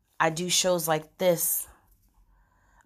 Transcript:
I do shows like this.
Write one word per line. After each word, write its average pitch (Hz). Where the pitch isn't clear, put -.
I 160
do 175
shows 175
like 156
this. 175